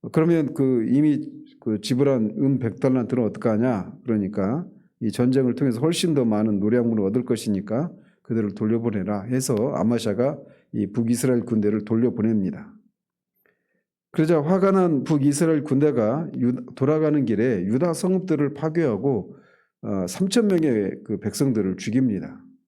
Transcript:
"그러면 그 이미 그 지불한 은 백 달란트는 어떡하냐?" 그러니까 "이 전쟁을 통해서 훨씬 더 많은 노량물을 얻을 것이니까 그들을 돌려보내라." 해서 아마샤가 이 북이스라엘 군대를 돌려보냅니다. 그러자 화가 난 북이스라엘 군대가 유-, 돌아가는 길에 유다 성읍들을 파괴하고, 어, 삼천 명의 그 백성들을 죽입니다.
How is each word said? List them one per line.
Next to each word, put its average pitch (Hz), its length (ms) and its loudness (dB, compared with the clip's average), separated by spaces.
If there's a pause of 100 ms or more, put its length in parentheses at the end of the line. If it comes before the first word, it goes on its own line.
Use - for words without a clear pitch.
(120)
"그러면 160 420 2
그 131 340 2
이미 143 400 2 (300)
그 107 220 -2
지불한 127 580 0
은 139 220 2
백 107 180 -4
달란트는 127 460 0
어떡하냐?" 107 680 -2 (120)
그러니까 104 600 -2 (360)
"이 110 100 -2
전쟁을 123 460 2
통해서 127 240 0
훨씬 165 340 0
더 135 100 2
많은 107 360 0
노량물을 113 440 0
얻을 117 200 0
것이니까 110 680 -4 (320)
그들을 107 320 -2
돌려보내라." 107 680 -2
해서 127 340 -2 (180)
아마샤가 113 640 0 (340)
이 104 140 -2
북이스라엘 117 540 0
군대를 107 440 0
돌려보냅니다. 110 880 0 (1400)
그러자 160 280 2
화가 185 300 2
난 175 320 2
북이스라엘 147 600 2
군대가 135 760 2
유-, 123 260 0 (120)
돌아가는 151 480 2
길에 107 400 0
유다 139 300 0
성읍들을 165 600 0
파괴하고, 139 800 -2 (460)
어, 98 280 -4
삼천 202 400 0
명의 135 440 2 (120)
그 104 140 -4
백성들을 104 580 -2
죽입니다. 104 680 -2 (240)